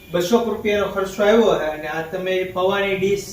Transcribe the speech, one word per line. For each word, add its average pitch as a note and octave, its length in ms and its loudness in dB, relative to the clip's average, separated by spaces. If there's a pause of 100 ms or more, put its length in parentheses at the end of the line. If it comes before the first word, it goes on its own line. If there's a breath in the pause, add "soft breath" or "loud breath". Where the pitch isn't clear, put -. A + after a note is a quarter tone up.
(100)
બસો A3+ 340 2
રૂપિયાનો G#3 440 0
ખર્ચો G3 340 -2
આવ્યો G#3+ 360 6
છે D3+ 60 -2
અને D#3 240 -6
આ D#3+ 140 -6
તમે F#3 420 -4
પૌવાની G3 520 -2
ડીશ F#3+ 360 -2